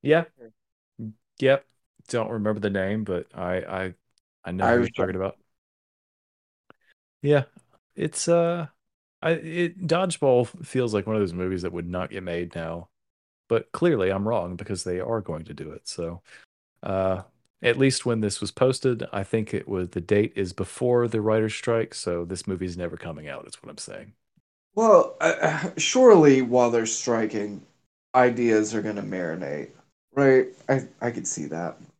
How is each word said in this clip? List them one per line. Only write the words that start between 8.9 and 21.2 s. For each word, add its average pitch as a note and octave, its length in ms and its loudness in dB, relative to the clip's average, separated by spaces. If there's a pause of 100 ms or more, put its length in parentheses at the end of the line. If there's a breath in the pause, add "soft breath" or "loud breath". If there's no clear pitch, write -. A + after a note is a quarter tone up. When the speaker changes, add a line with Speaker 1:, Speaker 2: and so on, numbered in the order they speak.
Speaker 1:
I, D#3+ 100 -2
it, E3+ 560 -4
Dodgeball D3+ 560 2 (180)
f-, - 60 -16
feels A#2+ 260 -2
like G2+ 140 -2
one A2 80 -2
of G#2+ 60 0
those F2 120 -2
movies F#2 300 -4
that F#2 100 -6
would F2 160 -8
not F2+ 220 -6
get F#2+ 120 -10
made F2 320 -6
now, E2+ 340 -10 (600)
but A2+ 240 -2
clearly A2+ 380 2
I'm G2+ 160 -2
wrong F#2 300 -2
because G2 260 -8
they F2+ 160 -4
are A2+ 220 -4
going E2 240 -10
to D#2+ 80 -16
do D2+ 180 -14
it. - 160 -18
So, E2+ 340 -10 (640 soft breath)
uh, F#2+ 400 -2 (400)
at A#2+ 160 2
least C3+ 260 2
when A2+ 160 -2
this G2+ 200 -4
was G#2 100 -8
posted, C3 640 0
I G2 100 -4
think A2 300 -4
it - 140 -6
was, F2+ 240 -4
the F2+ 100 -6
date G#2 360 2
is F#2 160 -4
before A#2+ 540 0
the A2 140 -2